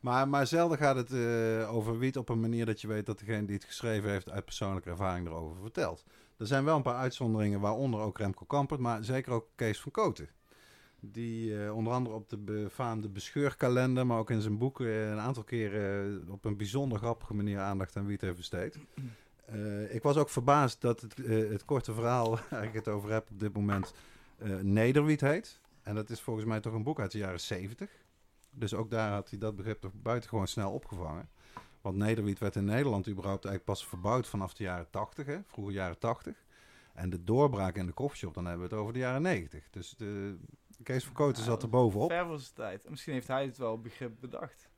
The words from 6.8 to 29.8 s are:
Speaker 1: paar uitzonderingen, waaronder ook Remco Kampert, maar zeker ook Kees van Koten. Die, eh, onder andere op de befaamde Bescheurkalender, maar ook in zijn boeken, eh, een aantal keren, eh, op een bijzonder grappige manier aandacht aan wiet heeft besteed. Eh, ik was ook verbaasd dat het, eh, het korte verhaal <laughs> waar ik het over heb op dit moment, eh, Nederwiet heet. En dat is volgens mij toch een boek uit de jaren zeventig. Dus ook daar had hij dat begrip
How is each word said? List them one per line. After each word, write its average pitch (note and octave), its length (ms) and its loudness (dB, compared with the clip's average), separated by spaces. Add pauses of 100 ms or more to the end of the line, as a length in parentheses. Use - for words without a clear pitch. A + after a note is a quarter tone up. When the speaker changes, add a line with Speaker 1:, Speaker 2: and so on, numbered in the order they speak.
Speaker 1:
paar B2 140 2
uitzonderingen, A2 640 2
waaronder A2 400 2
ook G#2+ 180 -2
Remco G2 260 0
Kampert, C#3+ 360 0
maar A#2 240 0
zeker B2+ 280 0
ook A#2 220 0
Kees A2 260 0
van C#3+ 120 -8
Koten. C#3+ 360 2 (720)
Die, A2 640 -4
eh, G#2 120 -4
onder A2+ 160 0
andere A#2 240 0
op G#2+ 120 -10
de G#2+ 100 -6
befaamde G#2+ 720 -4
Bescheurkalender, B2+ 960 2
maar A#2 120 4
ook A2 120 -2
in A2+ 100 4
zijn G#2 180 0
boeken, B2+ 280 0
eh, G#2+ 240 0
een G#2+ 80 -2
aantal A#2 260 -2
keren, G2+ 840 0
eh, F#2 60 -8
op G2+ 120 -12
een G#2 120 0
bijzonder A2 420 0
grappige A#2 360 -2
manier G2+ 240 2
aandacht G2 380 -2
aan G2+ 100 -2
wiet G2+ 140 -2
heeft F2+ 160 -2
besteed. F2+ 420 -6 (680)
Eh, G#2 500 -4
ik A2+ 80 -2
was C#3+ 140 6
ook D3 120 4
verbaasd C#3 520 4
dat A#2+ 200 2
het, A#2+ 240 -12
eh, A2 260 4
het G#2 140 -2
korte B2+ 300 0
verhaal A#2 440 2
<laughs> - 120 -8
waar A2+ 140 -4
ik A2+ 80 -4
het A2 160 -4
over G#2 220 -2
heb A2 200 0
op G2 100 -10
dit G#2 140 0
moment, G2+ 400 0 (440)
eh, G2 180 -4
Nederwiet B2 640 6
heet. D3+ 400 0 (220)
En G#2 120 -6
dat G#2+ 160 -4
is A2+ 100 -6
volgens A2 260 -4
mij A2 140 0
toch A2 120 -4
een A2 100 -2
boek D3 180 -2
uit G2 120 -2
de G#2+ 60 -4
jaren F#2 220 -4
zeventig. G2+ 500 -6 (600)
Dus A2 240 -4
ook A2 160 -2
daar A2 220 0
had G2+ 180 -4
hij G#2 80 -10
dat G#2+ 180 -4
begrip G#2 240 -6